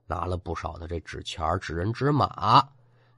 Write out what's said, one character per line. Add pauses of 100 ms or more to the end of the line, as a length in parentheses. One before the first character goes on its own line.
拿
了
不
少
的
这
纸
钱
儿、
纸
人、
纸
马， (520)